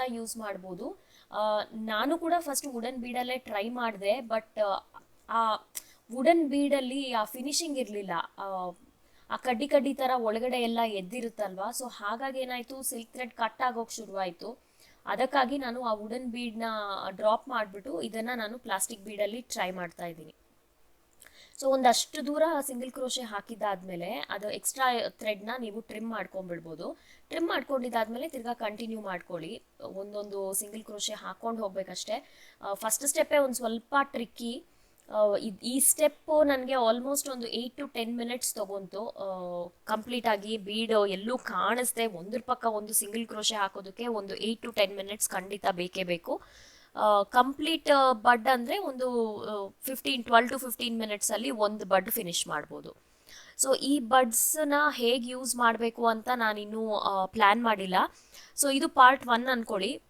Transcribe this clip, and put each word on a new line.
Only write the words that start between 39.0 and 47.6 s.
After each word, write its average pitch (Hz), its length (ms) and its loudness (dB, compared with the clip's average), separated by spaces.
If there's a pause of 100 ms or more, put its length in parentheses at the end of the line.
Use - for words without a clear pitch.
ಆ, 180 600 -8 (160)
ಕಂಪ್ಲೀಟ್ 220 420 -2
ಆಗಿ 214 300 0
ಬೀಡ್ 214 520 2
ಎಲ್ಲೂ 208 300 -2
ಕಾಣಿಸ್ದೆ 226 680 0
ಒಂದ್ರ 208 400 -6
ಪಕ್ಕ 247 200 0
ಒಂದು 214 260 -2
ಸಿಂಗಲ್ 220 340 -2
ಕ್ರೋಶೆ 214 280 -2
ಹಾಕೋದಕ್ಕೆ 196 520 -4
ಒಂದು 202 300 -4
eight 220 240 -2
to 233 140 -8
ten 196 220 4
minutes 202 340 -4
ಖಂಡಿತ 196 420 -4
ಬೇಕೇ 180 320 -4
ಬೇಕು. 180 360 -2 (560)
ಆ, 208 260 6
ಕಂಪ್ಲೀಟ್, 285 680 2